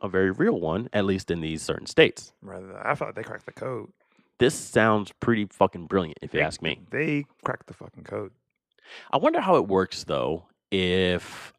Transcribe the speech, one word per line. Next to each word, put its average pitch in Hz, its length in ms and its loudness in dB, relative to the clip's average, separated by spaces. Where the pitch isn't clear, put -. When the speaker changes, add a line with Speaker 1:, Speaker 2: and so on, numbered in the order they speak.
Speaker 1:
a 107 80 -6
very 95 220 4
real 180 300 2
one, 85 320 -2
at 101 140 2
least 95 240 0
in 85 100 -2
these 80 220 -4
certain - 240 -6
states. - 460 2
Speaker 2:
Rather, 95 440 -14
I 135 80 0
thought 107 200 -8
they 104 100 -8
cracked - 220 -14
the - 60 -16
code. 117 360 -10
Speaker 1:
This 127 160 6
sounds 107 640 2
pretty 110 260 2
fucking 92 400 0
brilliant, 85 360 0
if - 120 -12
you 78 60 2
Speaker 2:
They, 76 60 4
Speaker 1:
ask 76 160 -6
me. 78 180 -2
Speaker 2:
they 147 360 -2
cracked - 220 -6
the - 80 -18
fucking - 300 -18
code. 101 260 -8
Speaker 1:
I - 60 -2
wonder 302 240 2
how 185 160 4
it 107 120 4
works, 95 360 0
though, 69 420 -2
if, 90 880 0